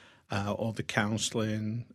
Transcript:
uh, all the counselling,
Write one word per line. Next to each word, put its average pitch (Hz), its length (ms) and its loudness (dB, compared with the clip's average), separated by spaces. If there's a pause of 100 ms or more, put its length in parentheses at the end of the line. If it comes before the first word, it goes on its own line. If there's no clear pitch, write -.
(300)
uh, 104 280 0
all 110 140 0
the - 100 -4
counselling, 107 1000 0 (100)